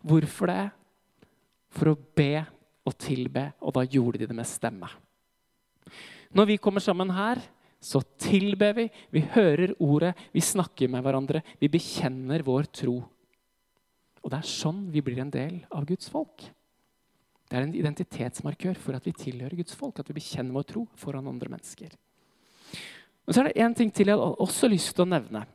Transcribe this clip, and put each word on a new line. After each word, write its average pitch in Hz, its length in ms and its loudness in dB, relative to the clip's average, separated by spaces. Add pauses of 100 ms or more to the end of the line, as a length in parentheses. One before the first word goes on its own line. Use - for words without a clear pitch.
Hvorfor 160 480 2
det? 190 80 -2 (1120)
For 156 160 4
å 147 80 2
be 151 480 0 (400)
og 127 160 -2
tilbe, 131 460 -2 (100)
og - 160 -4
da 127 80 4
gjorde 120 400 2
de 110 80 -6
det 117 80 -6
med 120 80 -8
stemme. 95 480 -8 (1400)
Når 208 160 8
vi 202 80 -2
kommer 202 240 0
sammen 185 320 0
her, 233 240 -2 (360)
så - 220 0 (180)
tilber 202 560 4
vi, 233 140 0 (260)
vi 151 60 4 (160)
hører 180 420 6
ordet, 147 300 4 (260)
vi 170 80 4
snakker - 480 0
med 127 140 -2
hverandre, 135 400 0 (160)
vi 147 100 4
bekjenner 139 720 -2
vår 135 320 2
tro. 123 220 -2 (1200)
Og - 140 -8
det 139 80 -4
er - 100 -8
sånn 170 300 -4 (100)
vi 151 160 0
blir 123 160 -4
en 143 80 -6
del 143 300 -6 (100)
av 143 160 -4
Guds 180 240 -4
folk. - 320 -8 (1040)
Det - 80 -8
er 123 80 0
en 151 160 -6
identitetsmarkør 151 1040 -4
for 135 160 -6
at - 80 -10
vi 170 80 -6
tilhører 135 460 -8
Guds - 180 -10
folk, 285 220 -10
at - 100 -12
vi 147 60 -10
bekjenner 127 400 -8
vår 143 160 -4
tro 226 100 -6 (160)
foran 139 320 -10
andre 123 220 -10
mennesker. - 400 -18 (1300)
Men - 140 0
så 254 80 6
er 302 40 2
det - 140 2
en 233 160 4
ting 220 160 2
til 202 160 4
jeg 208 80 4
har - 240 0
også 214 300 2
lyst - 240 0
til 180 80 4
å 180 80 0
nevne. 107 320 -2 (100)